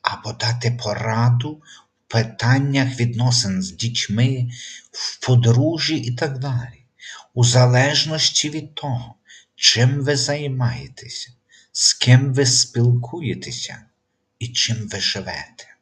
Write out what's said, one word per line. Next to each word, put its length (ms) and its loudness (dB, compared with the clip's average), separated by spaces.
або 320 -4
дати 380 -2
пораду 880 0
в 40 -12
питаннях 880 0
відносин 640 0
з 100 -6
дітьми, 800 -2
в 340 -12
подружжі 720 2
і 140 -4
так 280 -4
далі, 460 -6
у 100 4
залежності 1040 2
від 260 -10
того, 400 -6
чим 480 2
ви 120 2
займаєтеся, 1160 -6
з 220 0
ким 400 6
ви 120 4
спілкуєтеся 1400 -2
і 80 -6
чим 400 -4
ви 120 -10
живете. 840 -8